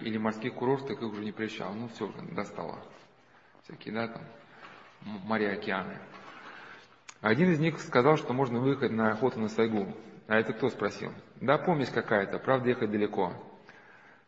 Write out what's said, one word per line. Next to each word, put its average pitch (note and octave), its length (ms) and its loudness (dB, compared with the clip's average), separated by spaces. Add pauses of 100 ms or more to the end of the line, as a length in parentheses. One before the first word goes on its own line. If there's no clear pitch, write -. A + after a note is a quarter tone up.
или A2 140 -2
морских A2 360 -2
курортах B2 480 -2
их A2+ 100 -4
уже G#2 120 -8
не G#2+ 80 -6
прельщало. G2+ 420 -6
Ну, A#2 140 -8
все A2+ 200 -6
уже - 140 -12 (120)
достало. F2+ 520 -8 (800)
Всякие, - 300 -12
да, A2+ 140 -2
там, - 160 -12 (840)
м-, G#2 200 -10
моря, G#2+ 280 2
океаны. F#2+ 440 -4 (1200)
Один B2 300 6
из D#3 80 4
них D#3 200 2
сказал, C#3 380 6
что - 160 -2
можно B2 260 2
выехать C3 320 2
на A2 200 4
охоту A#2 280 2
на G#2+ 80 0
сайгу. G#2+ 480 2 (320)
«А A2 100 4
это A2+ 160 2
кто?» — B2+ 160 0
спросил. G2 440 -4 (260)
«Да, C3+ 180 4
помесь D3+ 320 0
какая-то, G#2 500 2
правда, B2+ 300 2
ехать A2+ 220 0
далеко. G2+ 420 0 (960)